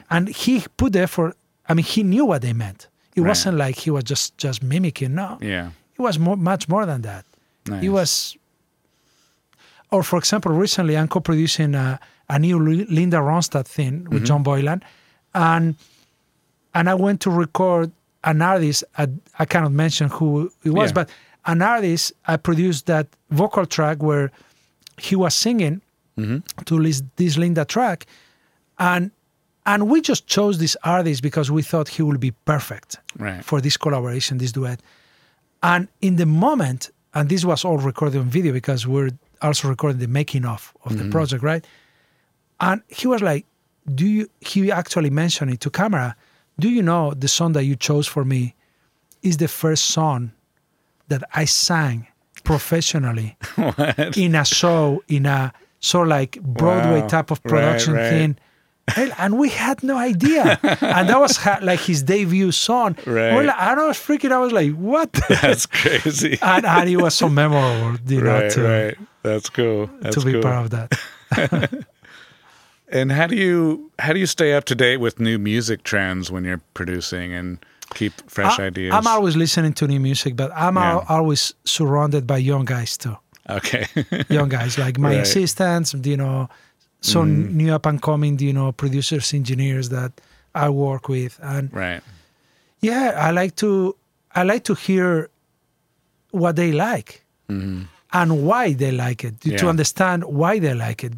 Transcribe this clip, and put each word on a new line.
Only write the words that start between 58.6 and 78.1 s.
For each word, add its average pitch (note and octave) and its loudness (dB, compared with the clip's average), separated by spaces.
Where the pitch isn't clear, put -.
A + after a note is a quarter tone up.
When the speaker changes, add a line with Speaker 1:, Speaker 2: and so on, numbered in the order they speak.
Speaker 1:
And, C4 0
and G3+ 0
we C#4+ 4
had - -4
no C4+ 0
idea. C4 2
Speaker 2:
<laughs> - -20
Speaker 1:
And F3+ 2
that B3 6
was C#4 4
ha-, G3 2
like F3+ 2
his D3+ 0
debut F#3 2
song. A3+ 0
Speaker 2:
Right. A2+ 2
Speaker 1:
We're C4 6
like, C#4 2
and A3+ 2
I D#4 2
was D4 0
freaking, C#4+ 0
I B3+ 4
was B3 0
like, D#3+ 2
"What?" B3 0
<laughs> - 0
Speaker 2:
That's - 4
crazy. D3 0
Speaker 1:
And, F#3 4
and F3 4
it F3+ 2
was F3 0
so - 2
memorable, C3 2
you C3 2
know, A#2 4
Speaker 2:
Right, G#2 0
Speaker 1:
to, B2 0
Speaker 2:
right. A2 2
That's G#2+ -2
cool. A2 0
That's A2 -2
Speaker 1:
to D3 0
be C3 2
Speaker 2:
cool. A2+ 2
Speaker 1:
part B2 0
of A2+ -4
that. - -4
Speaker 2:
<laughs> - -
And C3+ 0
how D#3 2
do E3+ -2
you, F3 0
how D#3 0
do F3+ 0
you F#3+ 0
stay D3 2
up C#3+ 2
to C3 -2
date B2 2
with A#2 -2
new A2+ 0
music G#2+ -2
trends F#2 -2
when F#2 -6
you're F2+ -4
producing F2+ -6
and F2+ -8
keep G#2+ -4